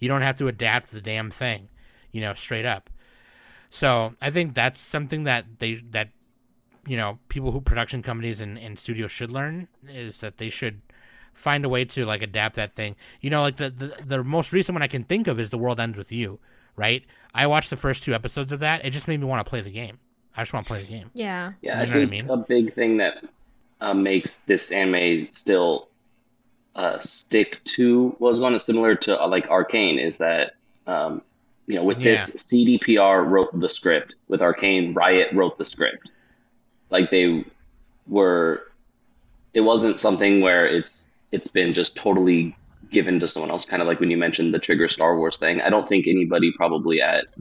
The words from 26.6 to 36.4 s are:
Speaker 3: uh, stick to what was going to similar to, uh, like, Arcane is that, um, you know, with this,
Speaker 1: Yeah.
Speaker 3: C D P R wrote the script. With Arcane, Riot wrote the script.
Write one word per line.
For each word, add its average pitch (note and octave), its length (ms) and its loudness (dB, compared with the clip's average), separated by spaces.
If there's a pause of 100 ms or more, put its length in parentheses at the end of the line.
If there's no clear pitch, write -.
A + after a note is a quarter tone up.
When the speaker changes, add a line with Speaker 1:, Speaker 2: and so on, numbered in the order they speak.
Speaker 3:
uh, F2+ 240 -2
stick - 680 -2
to B2 440 4 (100)
what A#2+ 120 4
was A#2 80 2
going B2+ 140 2
to A2 60 2
similar A2+ 360 4
to, F2+ 260 0
uh, E2 80 2
like, F#2 220 0
Arcane F2+ 480 2
is D#2+ 200 -2
that, E2 360 0 (320)
um, D#2+ 360 -4 (440)
you G#2+ 100 -4
know, E2+ 80 0
with G2+ 180 0
this, G#2+ 260 4
Speaker 1:
Yeah. - 120 -10
Speaker 3:
C A#2+ 240 4
D A#2+ 140 6
P A2+ 200 4
R G2 260 6
wrote F#2 340 2
the F2 100 0
script. - 460 0 (140)
With F#2+ 140 0
Arcane, F2 520 2
Riot F#2 380 4
wrote F#2 260 2
the - 60 -4
script. - 460 -4 (800)